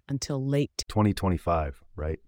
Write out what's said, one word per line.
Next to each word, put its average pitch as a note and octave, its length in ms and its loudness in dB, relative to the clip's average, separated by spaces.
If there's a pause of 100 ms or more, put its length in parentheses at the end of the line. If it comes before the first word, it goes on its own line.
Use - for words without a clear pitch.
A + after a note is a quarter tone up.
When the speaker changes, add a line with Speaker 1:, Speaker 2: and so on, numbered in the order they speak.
Speaker 1:
until C#3 380 -4
late C#3 420 0
Speaker 2:
twenty G#2 240 4
twenty-five, E2+ 720 0 (120)
right? D#2 320 -4